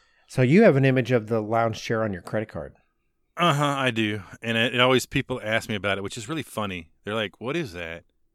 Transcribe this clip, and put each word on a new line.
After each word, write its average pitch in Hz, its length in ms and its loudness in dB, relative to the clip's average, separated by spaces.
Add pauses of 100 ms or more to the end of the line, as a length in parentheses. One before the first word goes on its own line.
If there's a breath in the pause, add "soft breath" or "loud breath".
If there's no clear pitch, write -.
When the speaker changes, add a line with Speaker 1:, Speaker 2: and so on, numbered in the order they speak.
(280)
Speaker 1:
So - 140 -2
you 151 220 6
have 170 120 8
an 135 80 4
image 131 280 4
of 110 160 2
the 110 140 0
lounge 113 400 0
chair 113 220 -2
on 110 80 -2
your 90 120 -8
credit 110 260 -6
card? 76 240 -12 (640)
Speaker 2:
Uh-huh, 147 260 2
I 139 280 0
do. 107 320 -2 (180)
And 113 160 -2
it, 117 160 0
it 123 80 2
always, 127 240 4
people 127 380 -4
ask 110 260 -2
me 113 60 -2
about 98 240 -2
it, 98 40 -8
which 95 140 -8
is 107 100 -12
really 156 160 -6
funny. 98 460 -8 (160)
They're 104 80 -6
like, 107 260 -4
"What 127 160 -6
is 147 180 -6
that?" 85 300 -12 (320)